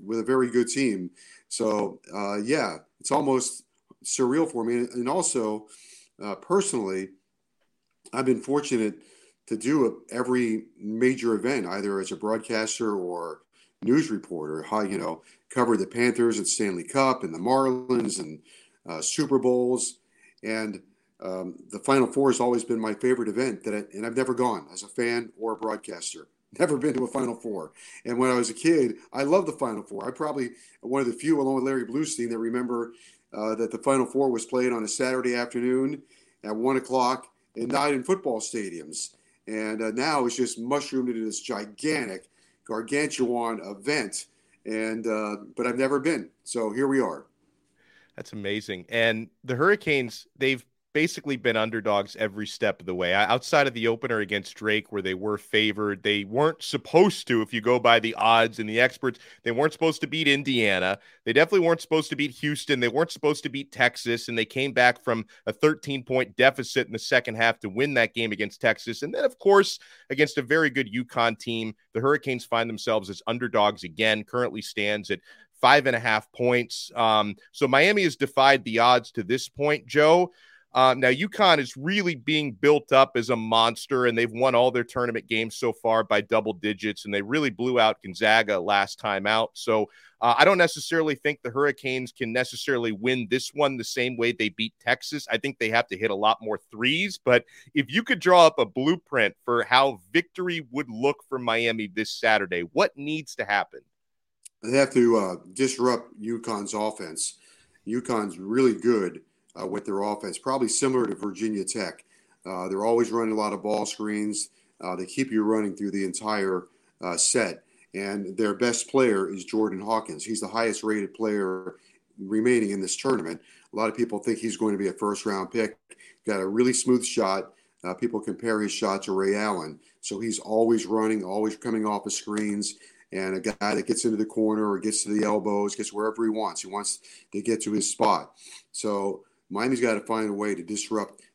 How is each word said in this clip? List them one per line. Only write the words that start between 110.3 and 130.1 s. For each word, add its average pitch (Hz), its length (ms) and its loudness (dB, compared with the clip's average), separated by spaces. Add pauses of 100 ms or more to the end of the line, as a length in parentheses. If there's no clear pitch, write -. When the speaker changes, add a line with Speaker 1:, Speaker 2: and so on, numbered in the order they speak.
Speaker 1:
probably 131 300 -2
similar 131 380 2
to 101 100 -4
Virginia 104 480 -4
Tech. 92 400 -6 (420)
Uh, 92 220 -6
they're 98 160 -2
always 117 260 4
running 110 240 -2
a 107 40 -2
lot 104 160 -2
of 98 100 -8
ball 107 220 0
screens. 104 640 -4 (320)
Uh, 90 160 -6
they 92 80 -6
keep 131 260 -4
you 107 120 2
running 107 300 0
through 101 180 -6
the 98 120 -2
entire, 95 640 -4 (320)
uh, 87 160 -6
set. 95 480 0 (300)
And 98 420 -6
their 104 180 0
best 117 360 -2
player 104 440 2
is 92 120 -10
Jordan 107 340 -2
Hawkins. 107 460 -6
He's 110 160 -6
the 104 80 -8
highest 113 340 -2
rated 107 300 -2
player 95 640 -4 (440)
remaining 110 520 2
in 101 100 -4
this 92 160 -6
tournament. 90 420 -2 (320)
A - 60 -10
lot 110 100 0
of 107 80 -4
people 107 240 -2
think 110 200 -2
he's 113 180 -6
going 107 160 0
to 98 40 -2
be 98 120 -2
a 87 40 -8
first 104 320 -4
round 98 260 -4
pick. 110 260 -2 (500)
Got 101 140 -2
a 95 60 -2
really 123 260 2
smooth 123 320 2
shot. 98 480 -2 (280)
Uh, 92 120 -4
people 117 260 -4
compare 110 400 -2
his 101 140 -2
shot 98 300 -2
to 101 100 -4
Ray 98 240 2
Allen. 90 420 -4 (220)
So 98 180 -8